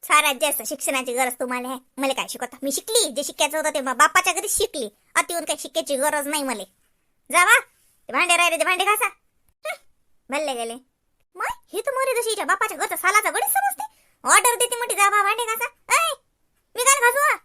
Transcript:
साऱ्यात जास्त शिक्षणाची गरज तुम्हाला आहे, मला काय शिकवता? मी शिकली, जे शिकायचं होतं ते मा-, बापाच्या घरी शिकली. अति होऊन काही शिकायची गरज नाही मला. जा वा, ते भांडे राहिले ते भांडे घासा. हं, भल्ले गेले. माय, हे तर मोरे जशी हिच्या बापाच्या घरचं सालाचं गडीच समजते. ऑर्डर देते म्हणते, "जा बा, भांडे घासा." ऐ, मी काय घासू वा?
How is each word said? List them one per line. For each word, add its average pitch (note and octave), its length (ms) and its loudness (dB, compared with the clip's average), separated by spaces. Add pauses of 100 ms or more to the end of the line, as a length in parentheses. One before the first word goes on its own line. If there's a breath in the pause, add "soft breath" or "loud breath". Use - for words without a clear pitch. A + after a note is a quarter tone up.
साऱ्यात D4+ 380 2
जास्त D4 280 0
शिक्षणाची C4 460 -4
गरज B3+ 180 0
तुम्हाला B3 360 -6
आहे, C4 100 -8 (180)
मला C4+ 160 -2
काय G3 160 -4
शिकवता? B3+ 340 -10
मी C#4 100 -4
शिकली, G4 380 0
जे C4 140 -4
शिकायचं D4+ 320 -2
होतं D4+ 140 0
ते D4+ 100 -4
मा-, B3+ 160 -4
बापाच्या D#4+ 360 4
घरी F#4 160 -6
शिकली. C4+ 400 -4 (260)
अति E4 180 0
होऊन E4 120 -4
काही D4 180 -6
शिकायची D#4+ 340 -4
गरज D4 300 -2
नाही D4 160 -4
मला. A#3 200 -6 (720)
जा F4 120 4
वा, A#4 160 6 (480)
ते - 40 -10
भांडे E4+ 240 2
राहिले E4+ 220 2
ते D#4 60 2
भांडे F4+ 200 0
घासा. G#4 220 2 (600)
हं, E5 100 -8 (520)
भल्ले C#4+ 260 -4
गेले. A#3 200 -8 (600)
माय, G#4+ 260 -6 (120)
हे F#4 80 -6
तर C#5 100 -4
मोरे C5 300 -2
जशी A4+ 80 -4
हिच्या G4+ 160 -2
बापाच्या G4 320 -2
घरचं F4+ 200 -4
सालाचं G4 340 2
गडीच A#4+ 220 -2
समजते. G5 320 0 (400)
ऑर्डर F#4+ 300 6
देते A#4+ 220 -2
म्हणते, A#4 180 -4
"जा G4+ 160 4
बा, G#4 120 2
भांडे A4 240 0
घासा." A4+ 180 -4 (240)
ऐ, D#5 240 2 (640)
मी A#4+ 60 -2
काय C5+ 180 4
घासू A#4+ 180 4
वा? C#5+ 260 2